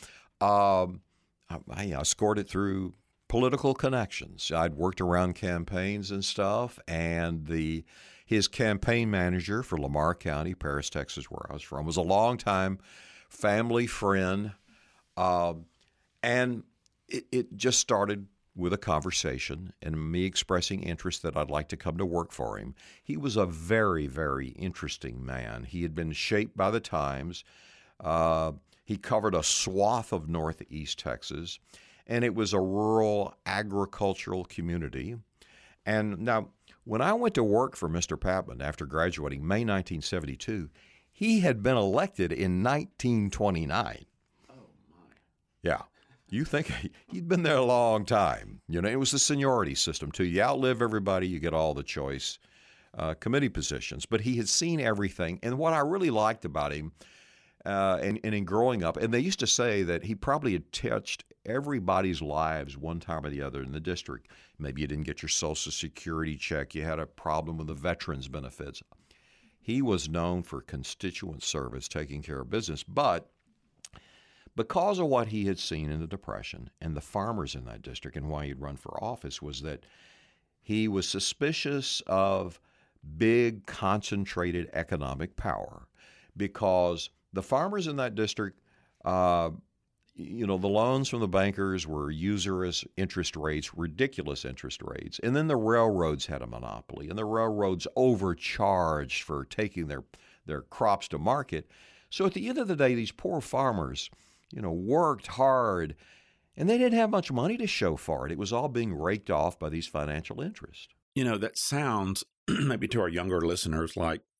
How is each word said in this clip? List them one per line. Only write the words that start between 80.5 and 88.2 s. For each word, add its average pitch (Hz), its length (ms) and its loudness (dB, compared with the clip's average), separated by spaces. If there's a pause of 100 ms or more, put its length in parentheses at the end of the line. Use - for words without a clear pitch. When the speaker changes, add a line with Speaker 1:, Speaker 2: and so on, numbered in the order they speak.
Speaker 1:
he 110 260 0
was 95 200 0
suspicious 143 960 -2
of 95 520 2 (600)
big 113 480 4
concentrated 95 1080 -2
economic 76 640 -4
power 50 520 -6 (480)
because 92 720 2 (240)
the 95 80 -2
farmers 180 440 0
in 147 100 -4
that 127 180 -2
district, 104 460 -2 (440)